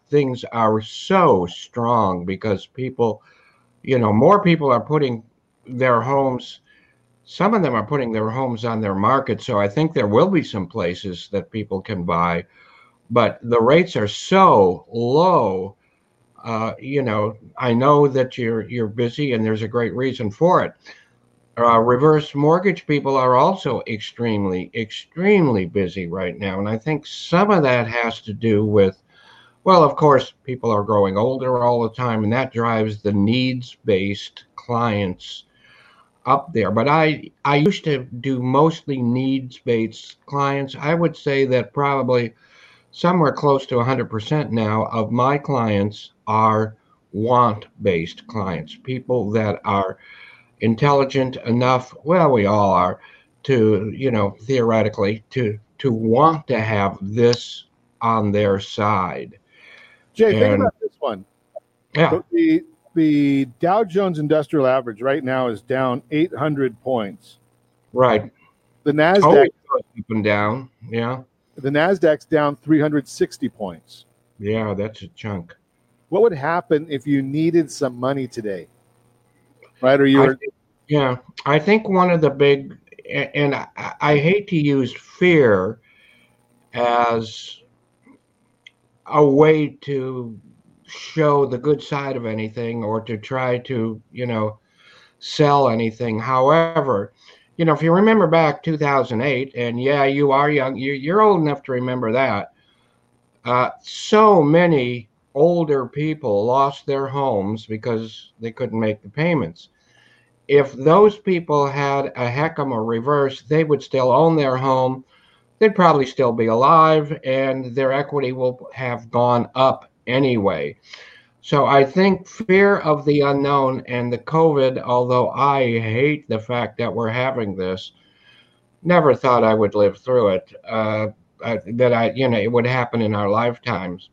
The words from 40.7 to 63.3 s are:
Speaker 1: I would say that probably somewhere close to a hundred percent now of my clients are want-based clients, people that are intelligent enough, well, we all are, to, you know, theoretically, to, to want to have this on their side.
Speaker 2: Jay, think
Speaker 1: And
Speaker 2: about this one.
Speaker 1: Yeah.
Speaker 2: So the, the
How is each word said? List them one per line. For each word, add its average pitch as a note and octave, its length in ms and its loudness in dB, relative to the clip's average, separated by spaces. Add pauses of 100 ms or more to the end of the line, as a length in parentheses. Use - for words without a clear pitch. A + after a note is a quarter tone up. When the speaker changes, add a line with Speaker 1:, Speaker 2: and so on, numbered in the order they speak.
Speaker 1:
I D#3 160 -2
would E3 220 0
say C#3 300 0
that B2+ 260 -2
probably B2+ 640 0 (640)
somewhere F3 340 2
close C#3 360 0
to B2 120 -2
a A#2 60 2
hundred B2 240 -2
percent A#2+ 420 -4
now A2 360 0
of A2 260 -4
my B2+ 240 2
clients G#2+ 760 -2 (140)
are A2 500 0 (360)
want-based G#2+ 1120 -2
clients, F#2 480 -8
people B2 560 -6
that G#2+ 360 -2
are G2 320 -2 (640)
intelligent C3 840 0
enough, B2 500 0 (100)
well, E3 280 2
we G#2 140 4
all G2+ 260 2
are, F2+ 260 0 (440)
to, A2 520 2
you C3 160 -2
know, G#2 200 0 (140)
theoretically, A2 840 0
to, G#2+ 300 -4 (180)
to C3 160 -2
want B2+ 540 2
to A#2+ 120 -2
have G2+ 440 -2
this A#2 640 0 (340)
on A2+ 320 0
their G2+ 260 2
side. F#2+ 800 -4 (760)
Speaker 2:
Jay, A3 180 4
think G#2+ 100 2
Speaker 1:
And G#2 200 2
Speaker 2:
about - 180 0
this - 180 -10
one. G#2 280 -6 (680)
Speaker 1:
Yeah. D#3 160 2
Speaker 2:
So F3+ 220 -2
the, D#3+ 320 2 (300)
the C#3+ 500 2 (160)